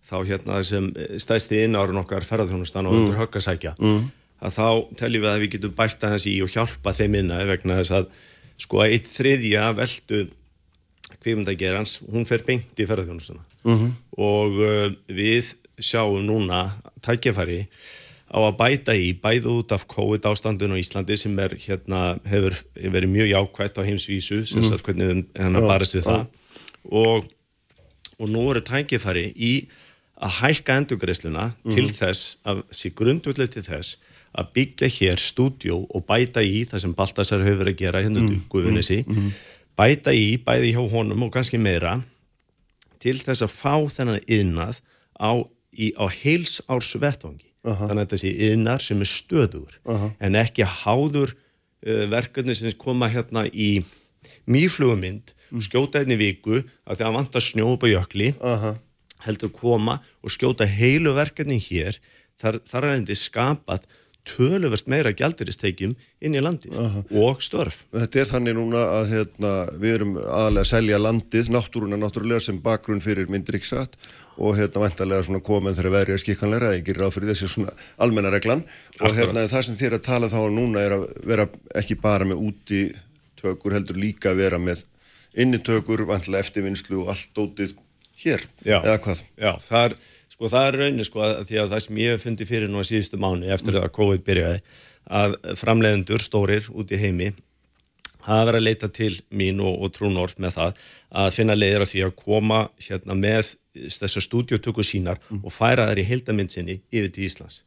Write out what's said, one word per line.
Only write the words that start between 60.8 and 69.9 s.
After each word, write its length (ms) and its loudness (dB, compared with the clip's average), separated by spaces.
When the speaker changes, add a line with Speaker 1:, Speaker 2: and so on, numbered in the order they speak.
Speaker 1:
verkefni 460 -2
hér, 380 -4
þar, 260 -2
þar 180 -4
er 140 0
endi 160 -4
skapað 680 -2
töluvert 640 0
meira 240 2
gjaldeyristekjum 840 -4
inn 120 -2
í 60 2
landið 380 -4
Speaker 2:
Aha. 340 -2
Speaker 1:
og 300 4
störf. 500 -4
Speaker 2:
Þetta 280 0
er 40 4
þannig 320 0
núna 240 0
að, 160 0
hérna, 680 -2
við 160 2